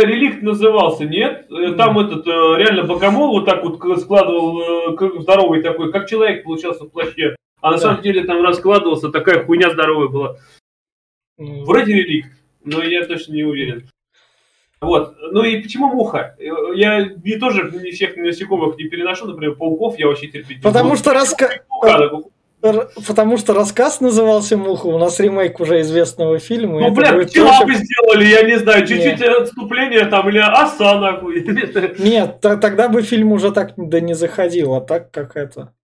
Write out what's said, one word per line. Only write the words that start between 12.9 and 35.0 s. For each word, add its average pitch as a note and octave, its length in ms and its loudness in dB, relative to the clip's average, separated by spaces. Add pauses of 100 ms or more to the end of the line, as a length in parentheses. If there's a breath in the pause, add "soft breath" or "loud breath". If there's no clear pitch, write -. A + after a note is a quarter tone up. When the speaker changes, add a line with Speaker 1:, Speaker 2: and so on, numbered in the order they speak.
Speaker 1:
точно D#3 300 -10
не D3+ 100 -4
уверен. C3 420 -6 (920)
Вот. D#3+ 340 -2 (180)
Ну G#3 100 2
и A3+ 180 0
почему C4+ 280 -2
муха? A3+ 500 -4
Э, - 60 -16 (300)
я G#3 300 2 (200)
не, G#3+ 120 -4
тоже G3+ 340 -2 (120)
не F3+ 80 -12
всех F3+ 260 -6
насекомых E3+ 600 -4
не D#3 60 -10
переношу, F3+ 420 -8
например, D#3 300 -6
пауков E3 420 -4
я D3+ 80 0
вообще C#3+ 220 -2
терпеть C3+ 300 -18
не - 40 -20
Speaker 2:
Потому A#3+ 280 4
Speaker 1:
могу. C#4+ 60 2
Speaker 2:
что C#4+ 160 2
раска-, C#4 380 2 (180)
Speaker 1:
Муха, - 300 2
да, D3 120 2
муха. - 180 -12 (340)
Speaker 2:
р-, A3 260 0 (180)
потому G#3+ 300 0
что A3 160 0
рассказ G#3 480 0
назывался A3 560 2
«Муха», F#3+ 300 -4
у E3 120 -2
нас F3 220 0
ремейк G3 400 0
уже E3 220 2
известного D#3+ 560 0
фильма, G#3 420 -4
Speaker 1:
Ну, - 60 4
Speaker 2:
это A3 80 2
Speaker 1:
блядь, D4+ 200 4
Speaker 2:
будет - 160 0
Speaker 1:
пчела D#4 200 6 (100)
Speaker 2:
тоже - 60 4
Speaker 1:
бы C4 80 2
сделали, A3 500 2
я G#3+ 180 8
не A3+ 160 4
знаю, G3+ 280 2
чуть-чуть F3 340 0
Speaker 2:
Не. A#3+ 60 2
Speaker 1:
отступление A#3+ 800 0
там, G3 240 2
или G#3 80 2
оса, G#3 600 2
нахуй. F3+ 460 -4
<laughs> G#3 540 -4
Speaker 2:
Нет, G#3 420 0
т-, G#3 160 2
тогда G#3 320 0
бы A3+ 140 0
фильм G#3+ 300 0
уже G3 200 0
так G3+ 240 -4
да E3 240 -2
не E3+ 140 -4
заходил, E3+ 600 -2
а C3 60 -2
так E3 300 -6